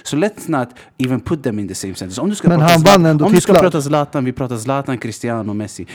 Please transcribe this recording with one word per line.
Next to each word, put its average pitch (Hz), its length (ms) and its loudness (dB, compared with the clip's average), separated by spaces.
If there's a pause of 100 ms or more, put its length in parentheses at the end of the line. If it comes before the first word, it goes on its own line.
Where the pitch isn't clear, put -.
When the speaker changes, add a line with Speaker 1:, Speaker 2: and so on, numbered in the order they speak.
Speaker 1:
So - 140 -6
let's 196 340 -4
not 127 180 -2 (300)
even 127 220 -2
put 156 220 -4
them 110 160 -4
in 101 100 -6
the 92 60 -10
same 95 200 -10
sentence. 92 260 -10
Om 180 100 -2
du 208 40 -4
ska - 140 -2
Speaker 2:
Men 170 100 4
Speaker 1:
prata 160 140 4
Speaker 2:
han 170 80 6
Speaker 1:
Zlatan, 190 220 6
Speaker 2:
vann 160 80 4
ändå 151 160 2
Speaker 1:
om 214 60 2
du 180 80 6
ska - 120 2
Speaker 2:
titlar. 180 180 6
Speaker 1:
prata 156 120 -2
Zlatan, 143 420 -2
vi 127 80 -2
pratar 123 240 -6
Zlatan, 135 420 -4
Cristiano, 113 560 -6
Messi. 101 400 -10